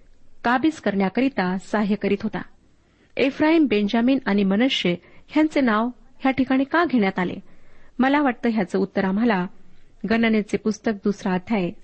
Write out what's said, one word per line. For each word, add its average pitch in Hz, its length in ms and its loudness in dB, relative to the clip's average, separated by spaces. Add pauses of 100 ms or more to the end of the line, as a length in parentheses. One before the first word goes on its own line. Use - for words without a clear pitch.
(440)
काबीज 254 360 0
करण्याकरिता 196 800 0
सहाय्य 214 360 -2
करीत 202 280 -2
होता. 208 200 -6 (720)
एफ्राईम, 302 500 2
बेंजामिन 233 600 2
आणि 202 180 2
मनश्शे 196 500 0 (340)
ह्यांचे 311 320 2
नाव 226 280 2 (300)
ह्या 269 140 0
ठिकाणी 262 320 0
का 320 200 0
घेण्यात 208 340 0
आले? 185 160 -2 (640)
मला 277 240 2
वाटतं, 247 280 0
ह्याचं 214 280 -2
उत्तर 196 260 0
आम्हाला 190 420 0 (640)
गणनेचे 220 460 2
पुस्तक 214 360 -2 (120)
दुसरा 202 280 -2
अध्याय 185 380 -2 (140)